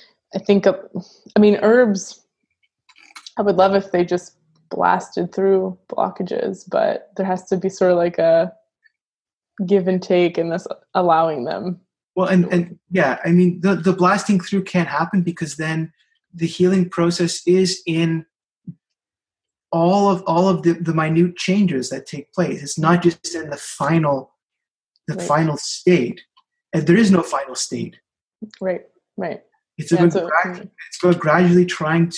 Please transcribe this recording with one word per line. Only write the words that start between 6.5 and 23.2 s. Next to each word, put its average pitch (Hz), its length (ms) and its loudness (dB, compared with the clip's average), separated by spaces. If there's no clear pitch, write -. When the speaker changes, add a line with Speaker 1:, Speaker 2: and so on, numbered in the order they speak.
Speaker 1:
but - 460 -2
there 190 100 -4
has 185 200 -6
to 190 100 -4
be 185 140 -2
sort 185 240 0
of, 175 40 0
like, 175 200 -2
a 165 340 2
give 185 220 2
and 185 160 0
take 175 340 0
and 170 140 -2
this 170 160 -8
allowing 165 520 0
them. 170 340 -6
Speaker 2:
Well, 185 100 0
and, 185 240 2
and 175 260 -4
yeah, 156 340 0
I 170 80 -2
mean, 175 300 2
the, 190 140 0
the 170 180 0
blasting 190 480 0
through 196 240 -4
can't 175 240 -2
happen, 170 320 -2
because 165 340 -6
then 160 380 -6
the 170 140 -4
healing 180 420 2
process 175 560 -2
is 185 400 2
in 165 400 -2
all 185 400 2
of, 180 160 0
all 170 220 2
of 170 160 0
the, 170 80 4
the 170 220 -2
minute 160 420 2
changes 180 540 0
that 135 160 -10
take - 260 -14
place. 156 320 -4
It's 139 160 -10
not 170 240 2
just - 320 -2